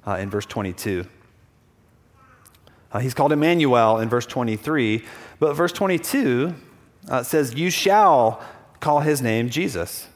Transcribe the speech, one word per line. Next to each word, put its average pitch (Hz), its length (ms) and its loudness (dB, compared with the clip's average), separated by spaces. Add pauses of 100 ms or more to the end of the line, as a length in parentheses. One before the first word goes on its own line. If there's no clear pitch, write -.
uh, 101 60 -4
in 98 180 -6
verse 104 160 -4
twenty-two. 92 600 -6 (1900)
Uh, 101 60 -4
he's 127 160 -4
called 147 180 2
Emmanuel 139 680 4
in 113 80 -2
verse 120 180 -2
twenty-three, 113 800 -2 (340)
but 151 160 0
verse 170 160 0
twenty-two, 170 840 0 (540)
uh, 127 140 -2
says, 131 320 0
"You 165 160 -2
shall 165 720 4 (380)
call 147 200 2
his 147 220 0
name 117 260 0
Jesus 117 680 -6